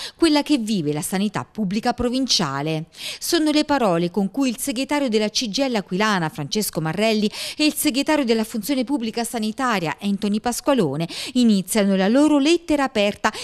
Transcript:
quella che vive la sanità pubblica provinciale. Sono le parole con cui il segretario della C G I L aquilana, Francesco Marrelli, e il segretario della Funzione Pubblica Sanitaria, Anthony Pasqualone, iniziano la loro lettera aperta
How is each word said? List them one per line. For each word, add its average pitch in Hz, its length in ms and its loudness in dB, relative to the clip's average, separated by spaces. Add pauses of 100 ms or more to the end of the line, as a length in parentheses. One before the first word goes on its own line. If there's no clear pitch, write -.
(160)
quella 302 260 4
che 294 160 2
vive 208 340 0
la 151 120 -4
sanità 190 420 -2
pubblica 220 480 -2
provinciale. 160 920 -2 (340)
Sono 320 320 0
le 302 140 2
parole 185 440 2
con 196 220 -2
cui 269 180 0
il 220 80 -6
segretario 269 500 -2
della 214 220 0
C 233 180 -4
G 196 120 -4
I 269 100 0
L 240 60 -2
aquilana, 196 540 0
Francesco 165 520 -4
Marrelli, 208 480 0 (260)
e 302 100 0
il 302 100 2
segretario 285 500 0
della 220 180 2
Funzione 247 400 -4
Pubblica 226 400 -4
Sanitaria, 214 800 -2
Anthony 202 380 0
Pasqualone, 185 680 0 (260)
iniziano 202 600 4
la 190 120 2
loro 285 320 4
lettera 302 460 2
aperta 208 460 0 (120)